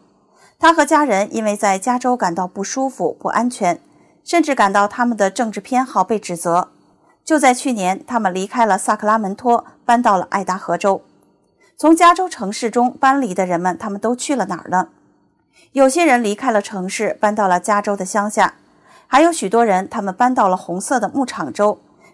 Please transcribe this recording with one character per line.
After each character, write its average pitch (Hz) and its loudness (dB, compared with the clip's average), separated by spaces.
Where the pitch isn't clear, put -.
他 330 4
和 320 2
家 302 2
人 208 0
因 220 -4
为 214 -2
在 196 0
加 247 -2
州 247 -2
感 202 -2
到 185 -4
不 196 -10
舒 269 -4
服、 196 -4
不 - -6
安 240 0
全， 185 -2
甚 339 0
至 302 -2
感 214 2
到 202 2
他 247 -4
们 240 -2
的 196 0
政 220 -4
治 208 -10
偏 247 -2
好 226 0
被 208 -2
指 180 -10
责。 170 0
就 311 2
在 254 6
去 247 -2
年， 190 -2
他 240 -4
们 202 0
离 185 -4
开 240 -2
了 196 4
萨 214 -2
克 214 -6
拉 214 4
门 202 -6
托， 233 0
搬 240 2
到 208 4
了 175 -4
爱 196 -2
达 185 -4
荷 226 -4
州。 196 0
从 320 4
加 339 8
州 359 -4
城 202 -8
市 233 -4
中 240 0
搬 269 4
离 220 -2
的 185 -2
人 175 0
们， 180 -2
他 220 -8
们 202 -8
都 226 -2
去 269 -4
了 214 -2
哪 185 -6
儿 - -16
呢？ 180 0
有 269 4
些 339 2
人 247 4
离 208 0
开 254 -2
了 208 2
城 196 -8
市， 202 -4
搬 214 0
到 208 2
了 180 2
加 208 0
州 208 -2
的 196 -6
乡 208 -2
下， 202 0
还 269 2
有 339 4
许 330 -4
多 233 4
人， 190 0
他 233 -8
们 196 -4
搬 247 0
到 247 2
了 185 2
红 185 -6
色 247 -2
的 208 -2
牧 262 -2
场 - -8
州， 208 0